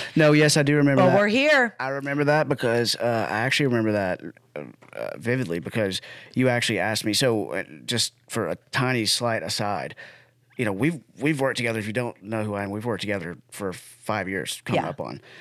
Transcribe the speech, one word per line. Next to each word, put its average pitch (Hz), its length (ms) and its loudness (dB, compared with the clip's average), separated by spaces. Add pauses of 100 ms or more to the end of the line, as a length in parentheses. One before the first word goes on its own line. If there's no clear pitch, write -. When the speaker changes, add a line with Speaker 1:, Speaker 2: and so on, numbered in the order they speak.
(160)
Speaker 1:
No, 151 180 8
yes, 151 240 6
I 147 60 4
do 143 120 4
remember 143 280 6
Speaker 2:
"But - 80 8
Speaker 1:
that. 196 60 6
Speaker 2:
we're 208 120 4
here." 262 500 4
Speaker 1:
I 131 100 -4
remember 143 360 -2
that 147 240 4
because, 120 480 2
uh, 113 320 0
I 104 100 -2
actually 131 280 2
remember 113 260 2
that, 95 280 -2 (340)
uh, 73 80 -8 (300)
uh, - 240 -10
vividly 110 420 -2
because 95 420 -4 (340)
you 131 140 4
actually 120 300 0
asked 104 260 -2
me. 107 80 0
So, 107 380 0
uh, 90 120 -4 (220)
just 120 280 -2 (140)
for 104 220 -4
a 90 60 -4 (160)
tiny 123 340 -2
slight 113 380 -2
aside, 98 520 -4 (640)
you 127 80 -2
know, 104 80 -2
we've, 147 260 -2 (220)
we've 147 180 0
worked - 180 0
together. 117 220 -2
If 101 80 -6
you 110 60 -8
don't 120 280 -6
know 110 220 -6
who 107 120 -4
I 101 80 -4
am, 98 80 -6
we've 107 140 -6
worked 110 160 -4
together 95 360 -6 (120)
for 98 220 -8
five 98 560 -6
years 92 380 -6
coming - 180 -2
Speaker 2:
Yeah. - 60 -6
Speaker 1:
up - 100 -10
on. 67 220 -10 (200)